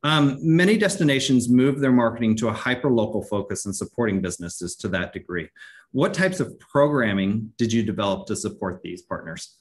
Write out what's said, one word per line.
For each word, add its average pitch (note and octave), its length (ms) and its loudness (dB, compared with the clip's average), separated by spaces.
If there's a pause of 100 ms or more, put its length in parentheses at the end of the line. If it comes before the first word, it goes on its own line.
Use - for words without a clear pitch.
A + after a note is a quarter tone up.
Um, C#3+ 380 2
many F3 360 4
destinations C#3 680 2
move C3 320 4
their C3+ 140 2
marketing A2+ 440 2
to A2+ 120 0
a G#2+ 40 -2
hyper-local A#2+ 720 0
focus G2 420 -6
and G2 80 -8
supporting G2+ 460 -2
businesses F2 560 -8
to - 140 -8
that F2+ 240 -4
degree. F2 340 -8 (460)
What E3+ 200 0
types F#3 280 -2
of - 180 -6
programming A2 960 0
did A2+ 160 0
you A#2 100 2
develop G2+ 460 -2
to G#2+ 80 -4
support G2 460 -8
these F2+ 200 -12
partners? - 600 -12